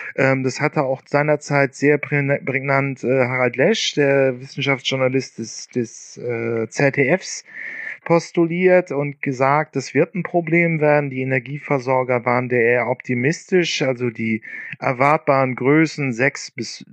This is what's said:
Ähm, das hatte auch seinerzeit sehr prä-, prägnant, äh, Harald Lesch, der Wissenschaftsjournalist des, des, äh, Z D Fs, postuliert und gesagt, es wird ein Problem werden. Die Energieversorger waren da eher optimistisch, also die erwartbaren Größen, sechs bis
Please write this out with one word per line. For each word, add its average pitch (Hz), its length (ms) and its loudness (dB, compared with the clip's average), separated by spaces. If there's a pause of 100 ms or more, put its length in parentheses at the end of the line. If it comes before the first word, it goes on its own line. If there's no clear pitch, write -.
(160)
Ähm, 135 280 2
das 131 180 -4
hatte 151 220 0
auch 131 240 -4
seinerzeit 143 680 0
sehr 147 240 4
prä-, 143 480 -2
prägnant, 135 580 -2
äh, 127 220 2
Harald 123 300 0
Lesch, 175 400 2
der 139 440 2
Wissenschaftsjournalist 131 1000 -2
des, - 300 -12
des, - 480 -6
äh, 117 520 -4
Z 139 280 0
D 143 200 2
Fs, - 260 -12 (640)
postuliert 175 840 2
und 143 280 -4
gesagt, 139 540 0
es - 180 -6
wird 156 220 2
ein 175 80 -4
Problem 170 560 0
werden. 147 300 2
Die 131 120 -6
Energieversorger 131 1000 -2
waren 123 240 0
da 123 80 -2
eher 120 340 2
optimistisch, 147 920 -2
also 127 280 -2
die 113 340 -4 (360)
erwartbaren 135 760 2
Größen, 139 580 2
sechs 127 360 -2
bis - 440 -12